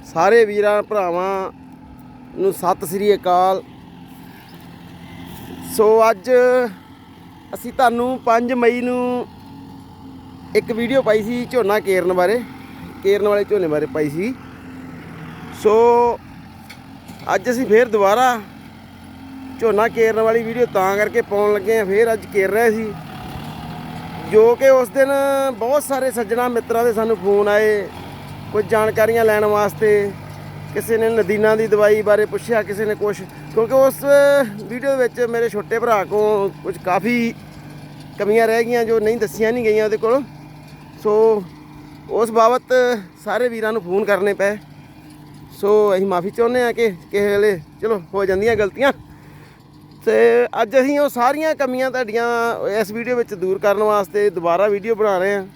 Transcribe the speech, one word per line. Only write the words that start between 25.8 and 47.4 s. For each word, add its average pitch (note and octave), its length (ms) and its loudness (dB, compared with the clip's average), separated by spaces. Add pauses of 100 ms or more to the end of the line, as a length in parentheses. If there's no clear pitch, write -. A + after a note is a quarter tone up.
ਸਾਰੇ C4 280 -2
ਸੱਜਣਾ A#3 380 -2
ਮਿੱਤਰਾਂ A#3 360 -2
ਦੇ A#3+ 80 2
ਸਾਨੂੰ A3 240 0
ਫੋਨ G3+ 320 2
ਆਏ, G#3 400 2 (640)
ਕੁਝ G#3 140 -2
ਜਾਣਕਾਰੀਆਂ A3 580 2
ਲੈਣ G#3+ 200 2
ਵਾਸਤੇ, G#3 680 2 (640)
ਕਿਸੇ G#3+ 240 -2
ਨੇ A3+ 100 2
ਨਦੀਨਾਂ G#3+ 480 2
ਦੀ A3 100 0
ਦਵਾਈ G#3 360 4
ਬਾਰੇ G#3 240 2
ਪੁੱਛਿਆ, G#3 360 -2
ਕਿਸੇ G3+ 220 -6
ਨੇ G#3 100 -2
ਕੁਛ, F#3+ 280 -6 (320)
ਕਿਉਂਕਿ A3+ 200 0
ਉਸ C4+ 200 4 (680)
ਵੀਡੀਓ B3+ 280 -6
ਦੇ C4+ 60 0
ਵਿੱਚ A#3+ 240 -2
ਮੇਰੇ A#3 280 0
ਛੋਟੇ G3+ 300 -4
ਭਰਾ A3 260 0
ਕੋਲ G3+ 460 0 (120)
ਕੁਝ E3+ 160 -8
ਕਾਫੀ A3 560 -2 (840)
ਕਮੀਆਂ G#3+ 280 2
ਰਹਿ A3+ 180 2
ਗਈਆਂ A#3 200 0
ਜੋ A3+ 160 2
ਨਹੀਂ G#3+ 160 0
ਦੱਸੀਆਂ G#3+ 360 -2
ਨਹੀਂ B3 120 -2
ਗਈਆਂ G#3+ 200 2
ਉਹਦੇ G#3+ 120 -2
ਕੋਲੋਂ। A#3 260 0 (800)
ਸੋ G#3+ 400 4 (680)
ਉਸ A3 200 0
ਬਾਬਤ B3 680 2 (260)
ਸਾਰੇ G#3+ 240 -2
ਵੀਰਾਂ A3 240 -4
ਨੂੰ A3 100 -4
ਫੋਨ F#3 220 -2
ਕਰਨੇ G3+ 300 2
ਪਏ। G3+ 220 0 (1040)
ਸੋ G#3 340 4
ਅਸੀਂ F#3+ 120 0
ਮਾਫੀ F#3 240 -2
ਚਾਹੁੰਦੇ A#3+ 320 0
ਹਾਂ A#3 100 0
ਕਿ A3+ 180 0
ਕਿਸੇ G3 360 -4
ਵੇਲੇ G3+ 340 0 (220)